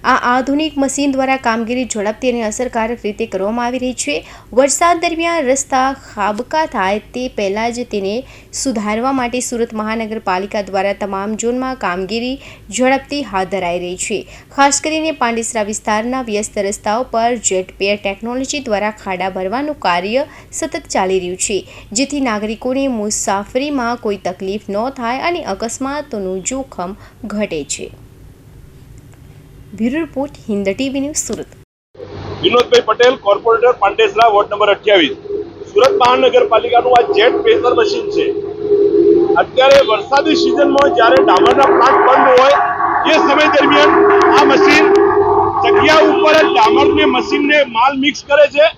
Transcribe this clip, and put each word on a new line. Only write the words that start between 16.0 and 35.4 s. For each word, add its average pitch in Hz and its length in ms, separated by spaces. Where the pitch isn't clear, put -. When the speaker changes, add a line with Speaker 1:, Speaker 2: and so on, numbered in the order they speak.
Speaker 1:
વ્યસ્ત 208 380
રસ્તાઓ 214 500
પર 233 160
જેટપીએ 190 560
ટેકનોલોજી 247 640
દ્વારા 208 300
ખાડા 185 400
ભરવાનું 262 500
કાર્ય 208 400
સતત 320 420
ચાલી 190 320
રહ્યું 180 240
છે, 196 100
જેથી 277 380
નાગરિકોને 226 540
મુસાફરીમાં 214 760
કોઈ 202 180
તકલીફ 190 460
ન 202 80
થાય 254 320
અને 349 140
અકસ્માતોનું 226 920
જોખમ 214 500
ઘટે 196 280
છે. - 100
બ્યુરો 247 280
રિપોર્ટ, 285 460
હિન્દ 202 240
ટી 254 240
વી 277 100
ન્યૂઝ, 302 160
સુરત. 190 300
Speaker 2:
વિનોદભાઈ 233 440
પટેલ, 240 280
કોર્પોરેટર, 220 460
પાંડેસરા, 208 520
વોર્ડ 208 200
નંબર 208 180
અઠ્યાવીસ. 190 420